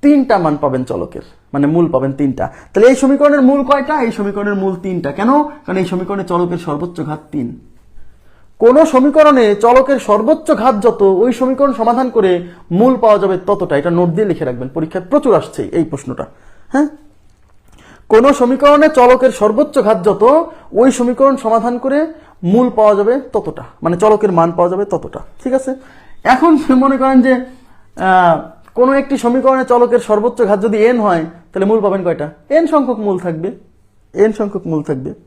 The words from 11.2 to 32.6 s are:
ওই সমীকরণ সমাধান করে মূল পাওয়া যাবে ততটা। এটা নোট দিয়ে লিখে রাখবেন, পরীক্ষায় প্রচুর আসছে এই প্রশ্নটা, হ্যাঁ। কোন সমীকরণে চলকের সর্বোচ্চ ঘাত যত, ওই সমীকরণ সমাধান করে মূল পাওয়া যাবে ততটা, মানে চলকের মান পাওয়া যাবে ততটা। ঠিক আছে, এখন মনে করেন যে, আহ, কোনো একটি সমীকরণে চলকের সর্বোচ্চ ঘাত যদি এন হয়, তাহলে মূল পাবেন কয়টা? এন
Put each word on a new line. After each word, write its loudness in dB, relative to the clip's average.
ওই 2
সমীকরণ 0
সমাধান 0
করে 2
মূল 4
পাওয়া 4
যাবে -2
ততটা। -2
এটা -4
নোট 2
দিয়ে -2
লিখে -4
রাখবেন, -8
পরীক্ষায় -6
প্রচুর 0
আসছে -12
এই 0
প্রশ্নটা, -10
হ্যাঁ। 2
কোন 6
সমীকরণে 4
চলকের 4
সর্বোচ্চ 0
ঘাত 0
যত, 0
ওই 6
সমীকরণ 0
সমাধান 0
করে 0
মূল 2
পাওয়া 4
যাবে 0
ততটা, -6
মানে 0
চলকের 2
মান 2
পাওয়া 0
যাবে -4
ততটা। -8
ঠিক -6
আছে, -6
এখন 2
মনে 0
করেন 2
যে, 4
আহ, -2
কোনো 4
একটি -4
সমীকরণে 0
চলকের 2
সর্বোচ্চ -2
ঘাত 2
যদি 0
এন 2
হয়, 0
তাহলে -4
মূল 2
পাবেন 0
কয়টা? -4
এন 2